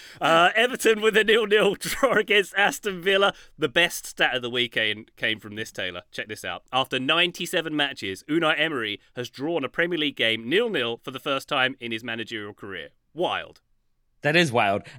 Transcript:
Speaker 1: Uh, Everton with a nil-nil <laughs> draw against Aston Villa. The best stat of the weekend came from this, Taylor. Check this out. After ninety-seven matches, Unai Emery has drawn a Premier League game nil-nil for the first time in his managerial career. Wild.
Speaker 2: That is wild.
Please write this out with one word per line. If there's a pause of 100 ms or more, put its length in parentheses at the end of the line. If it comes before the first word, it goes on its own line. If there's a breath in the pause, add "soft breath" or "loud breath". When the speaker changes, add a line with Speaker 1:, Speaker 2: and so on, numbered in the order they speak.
(200 loud breath)
Speaker 1:
Uh,
Everton
with
a
nil-nil
<laughs>
draw
against
Aston
Villa. (240 loud breath)
The
best
stat
of
the
weekend
came
from
this,
Taylor.
Check
this
out. (100)
After
ninety-seven
matches,
Unai
Emery (180)
has
drawn
a
Premier
League
game
nil-nil
for
the
first
time
in
his
managerial
career. (240)
Wild. (600)
Speaker 2:
That
is
wild. (160 loud breath)